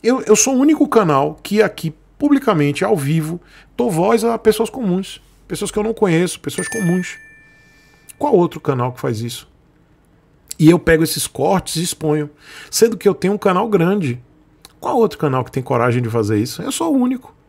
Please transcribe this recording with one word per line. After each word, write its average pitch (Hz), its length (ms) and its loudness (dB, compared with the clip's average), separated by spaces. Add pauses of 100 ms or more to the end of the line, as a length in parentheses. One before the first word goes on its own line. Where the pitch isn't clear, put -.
Eu, 240 180 2
eu 214 140 4
sou 262 200 2
o 254 40 2
único 302 280 4
canal 151 540 2
que 208 200 0
aqui, 170 320 -2 (240)
publicamente, 202 680 2
ao 202 140 2
vivo, 156 420 -2 (360)
dou 240 160 0
voz 196 320 2
a 226 160 0
pessoas 220 300 2
comuns, 190 520 -4 (260)
pessoas 196 220 -6
que - 80 -6
eu 208 60 -2
não 220 100 -2
conheço, 175 460 0
pessoas - 280 -8
comuns. 185 500 -2 (1000)
Qual 285 180 2
outro 170 240 2
canal 127 320 -2
que 127 80 -18
faz 117 220 -4
isso? 117 260 -10 (1080)
E 156 100 6
eu 170 120 8
pego 165 240 2
esses - 240 -4
cortes 180 480 -2
e 160 80 -4
exponho, 151 440 -4 (440)
sendo 220 260 2
que - 100 0
eu 190 60 4
tenho 190 220 -2
um - 20 -6
canal 196 320 0
grande. 170 500 0 (600)
Qual - 180 -4
outro 226 220 0
canal 131 260 -2
que - 60 -18
tem 135 100 -6
coragem 123 400 0
de 117 80 -4
fazer 110 300 0
isso? 127 240 -6
Eu - 80 -6
sou - 200 -4
o 269 60 2
único. 254 380 -4 (140)